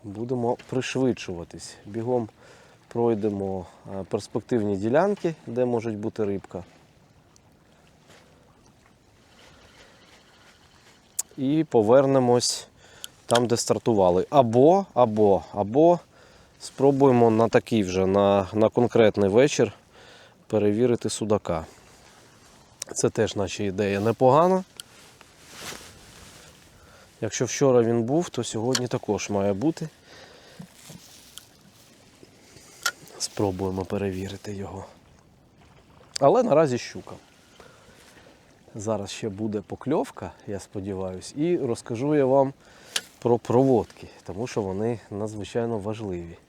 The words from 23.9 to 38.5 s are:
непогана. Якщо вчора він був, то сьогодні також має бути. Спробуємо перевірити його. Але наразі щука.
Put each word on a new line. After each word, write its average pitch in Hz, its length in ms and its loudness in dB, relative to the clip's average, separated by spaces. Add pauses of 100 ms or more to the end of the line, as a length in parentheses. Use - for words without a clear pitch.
непогана. 143 640 2 (2500)
Якщо 113 240 -4
вчора 123 380 4
він 117 200 2
був, 147 260 -2
то 120 160 -6
сьогодні 123 440 -4
також 107 420 -4
має 101 220 0
бути. 151 360 -4 (3250)
Спробуємо 95 640 -4
перевірити 98 720 -8
його. 95 300 -12 (1400)
Але 175 220 4
наразі 147 360 2
щука. - 360 -12 (1600)